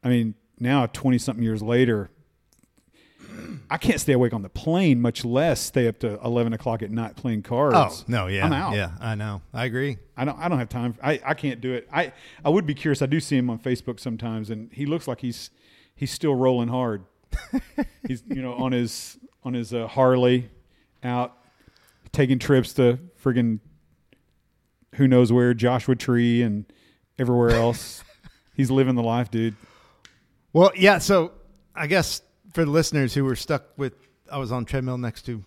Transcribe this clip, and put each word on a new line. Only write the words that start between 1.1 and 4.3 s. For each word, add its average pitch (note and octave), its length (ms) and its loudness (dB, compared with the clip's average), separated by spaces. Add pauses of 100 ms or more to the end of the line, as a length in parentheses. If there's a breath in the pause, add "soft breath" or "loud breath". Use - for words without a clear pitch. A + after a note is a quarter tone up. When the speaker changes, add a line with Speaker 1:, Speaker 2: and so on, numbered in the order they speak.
Speaker 1:
years A2 200 -2
later, A#2 480 2 (1600 loud breath)
I D3 80 -4
can't - 220 2
stay - 120 2
awake B2 220 4